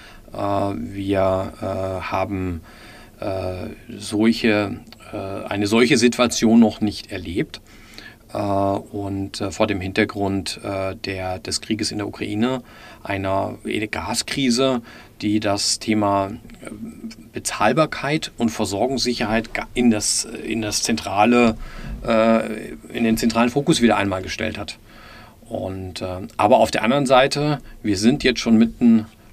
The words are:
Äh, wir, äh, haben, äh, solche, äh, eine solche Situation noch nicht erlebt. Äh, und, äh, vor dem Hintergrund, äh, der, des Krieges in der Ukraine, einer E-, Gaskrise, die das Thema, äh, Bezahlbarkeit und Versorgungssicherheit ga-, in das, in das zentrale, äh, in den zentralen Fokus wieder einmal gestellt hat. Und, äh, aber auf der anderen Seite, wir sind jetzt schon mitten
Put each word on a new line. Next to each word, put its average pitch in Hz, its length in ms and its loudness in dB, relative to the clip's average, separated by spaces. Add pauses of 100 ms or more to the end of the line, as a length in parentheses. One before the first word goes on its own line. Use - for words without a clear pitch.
(320)
Äh, 101 40 -12
wir, 98 1200 0
äh, - 40 -8
haben, 95 1000 -4 (580)
äh, 92 480 -6 (280)
solche, 104 840 0 (320)
äh, - 40 -8
eine 101 520 -4
solche 120 280 4
Situation 117 640 4
noch 110 220 6
nicht - 320 -4
erlebt. 95 480 -6 (760)
Äh, - 40 -4
und, 98 1000 -2
äh, 98 120 -4
vor - 160 0
dem 101 120 -2
Hintergrund, 98 840 -2
äh, 95 320 -4
der, 92 420 -6
des - 220 -8
Krieges 104 320 -4
in 107 60 -6
der 104 100 -4
Ukraine, 113 540 -2 (420)
einer 98 600 -2
E-, 107 220 -4
Gaskrise, 120 960 0 (400)
die 107 180 2
das 101 380 0
Thema, 101 480 2
äh, - 440 -14 (600)
Bezahlbarkeit 139 1040 -2
und 120 120 2
Versorgungssicherheit 113 1040 -2
ga-, 107 180 -6
in 123 180 4
das, - 340 0
in - 360 -6
das 104 220 -4
zentrale, 117 760 4 (480)
äh, 110 680 2 (220)
in 120 120 -2
den 113 120 4
zentralen 123 320 2
Fokus 143 320 0
wieder 110 160 6
einmal 98 260 -2
gestellt 92 360 -6
hat. - 200 -12 (720)
Und, 95 540 -8
äh, 92 240 -8 (100)
aber 113 220 6
auf 110 120 4
der 110 120 -2
anderen 135 240 2
Seite, 139 540 4 (220)
wir 101 140 0
sind 120 280 2
jetzt 123 160 2
schon 113 180 4
mitten 113 480 4 (260)